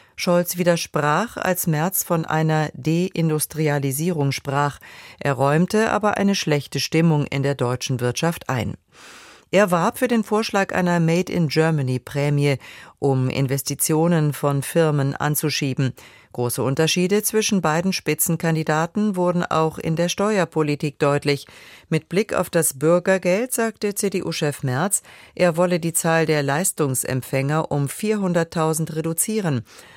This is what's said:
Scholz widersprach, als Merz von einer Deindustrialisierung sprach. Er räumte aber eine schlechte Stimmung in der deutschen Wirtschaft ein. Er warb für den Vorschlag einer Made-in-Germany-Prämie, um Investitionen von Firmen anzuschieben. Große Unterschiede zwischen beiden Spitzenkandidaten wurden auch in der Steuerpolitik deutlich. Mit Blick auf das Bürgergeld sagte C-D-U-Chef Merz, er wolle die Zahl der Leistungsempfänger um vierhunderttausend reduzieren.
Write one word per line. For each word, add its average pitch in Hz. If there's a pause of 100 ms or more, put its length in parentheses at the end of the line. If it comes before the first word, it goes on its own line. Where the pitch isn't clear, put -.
(160)
Scholz 175
widersprach, 170
als 180
Merz 156
von 165
einer 156
Deindustrialisierung 156
sprach. 143 (400)
Er 139
räumte 160
aber 208
eine 196
schlechte 147
Stimmung 160
in 139
der 139
deutschen 123
Wirtschaft 123
ein. 110 (800)
Er 190
warb 180
für 254
den 226
Vorschlag 208
einer 175
Made-in-Germany-Prämie, 147 (400)
um 131
Investitionen 147
von 139
Firmen 147
anzuschieben. 143 (400)
Große 120
Unterschiede 180
zwischen 208
beiden 170
Spitzenkandidaten 165
wurden 175
auch 160
in 160
der 170
Steuerpolitik 160
deutlich. 143 (420)
Mit 160
Blick 190
auf -
das 151
Bürgergeld 180
sagte 220
C-D-U-Chef 170
Merz, 139 (340)
er 175
wolle 180
die 165
Zahl 165
der 151
Leistungsempfänger 139
um 143
vierhunderttausend 165
reduzieren. 165 (320)